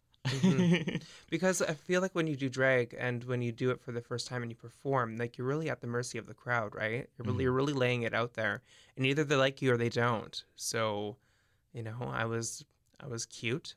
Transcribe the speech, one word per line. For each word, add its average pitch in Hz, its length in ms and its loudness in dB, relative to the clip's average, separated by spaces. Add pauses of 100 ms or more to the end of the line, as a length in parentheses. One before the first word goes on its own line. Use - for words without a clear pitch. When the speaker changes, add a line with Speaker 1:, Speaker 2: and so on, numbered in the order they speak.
(260)
Speaker 1:
Mm-hmm. 165 680 4 (180)
Speaker 2:
<laughs> - 160 -20
Speaker 1:
Because 180 320 0
I 165 140 0
feel 180 260 0
like 190 140 -2
when 165 120 2
you 151 80 0
do 135 140 -2
drag 127 480 2
and 123 280 -2
when 123 180 -2
you 120 80 0
do 127 180 0
it 123 120 -2
for - 100 -12
the 117 100 -4
first 117 260 -6
time 123 140 -6
and 117 100 -8
you 117 40 -12
perform, 117 640 -2
like, 120 200 -4
you're 123 100 -4
really 151 220 -2
at 123 120 -4
the 123 60 -8
mercy 120 300 -4
of 104 80 -8
the 107 80 -16
crowd, 117 420 -2
right? 110 320 -2 (100)
You're 123 80 -10
really, 127 100 0
Speaker 2:
Mm-hmm. 131 60 0
Speaker 1:
you're 127 100 4
really 139 220 2
laying 123 300 2
it 110 120 -2
out 117 180 0
there. 107 280 0 (360)
And 131 80 0
either 139 180 4
they 147 120 2
like 135 260 4
you 131 120 6
or 120 40 4
they 117 120 2
don't. 117 540 0 (120)
So, 104 600 -2 (560)
you 117 100 -10
know, 110 140 -8 (140)
I 123 140 0
was, 117 400 -6 (340)
I - 80 -14
was 117 200 -8
cute. - 500 -6